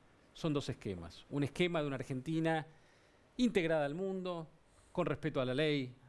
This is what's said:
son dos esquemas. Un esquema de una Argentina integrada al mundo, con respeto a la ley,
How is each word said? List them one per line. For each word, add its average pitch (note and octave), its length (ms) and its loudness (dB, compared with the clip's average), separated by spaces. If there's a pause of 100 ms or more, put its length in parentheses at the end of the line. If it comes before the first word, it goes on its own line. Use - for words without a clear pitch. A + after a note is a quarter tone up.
(340)
son D#3+ 200 -2
dos C#3+ 160 0
esquemas. F#2 600 -8
Un C#3+ 140 0
esquema E3+ 380 2
de D3 60 0
una C#3 100 -4
Argentina D#3+ 680 0 (720)
integrada E3 480 4
al C#3+ 100 -2
mundo, F3+ 540 -4 (420)
con F3 140 0
respeto D3 360 0
a B2+ 40 4
la B2+ 80 0
ley, C#3 400 2 (160)